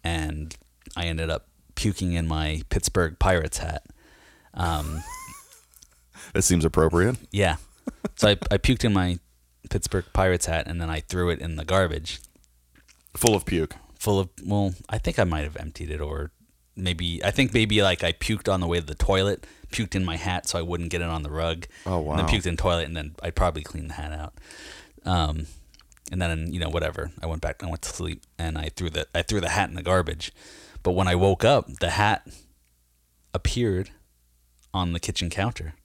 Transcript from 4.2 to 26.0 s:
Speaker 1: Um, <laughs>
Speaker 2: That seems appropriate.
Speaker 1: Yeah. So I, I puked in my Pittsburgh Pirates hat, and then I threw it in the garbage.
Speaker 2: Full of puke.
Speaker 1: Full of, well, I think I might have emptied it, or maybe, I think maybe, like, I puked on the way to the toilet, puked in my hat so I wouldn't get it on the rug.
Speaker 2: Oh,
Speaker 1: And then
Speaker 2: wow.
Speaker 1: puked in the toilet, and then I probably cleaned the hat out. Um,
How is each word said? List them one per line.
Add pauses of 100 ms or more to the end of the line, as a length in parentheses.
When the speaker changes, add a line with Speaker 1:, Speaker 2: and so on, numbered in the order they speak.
Speaker 1:
Um,
<laughs> (1200)
Speaker 2:
That
seems
appropriate. (140)
Speaker 1:
Yeah. (600)
So
I, (180)
I
puked
in
my (520)
Pittsburgh
Pirates
hat,
and
then
I
threw
it
in
the
garbage. (960)
Speaker 2:
Full
of
puke. (240)
Speaker 1:
Full
of, (160)
well, (160)
I
think
I
might
have
emptied
it,
or (460)
maybe,
I
think
maybe,
like,
I
puked
on
the
way
to
the
toilet, (260)
puked
in
my
hat
so
I
wouldn't
get
it
on
the
rug. (180)
Speaker 2:
Oh, (120)
Speaker 1:
And
then
Speaker 2:
wow.
Speaker 1:
puked
in
the
toilet,
and
then
I
probably
cleaned
the
hat
out. (680)
Um, (640)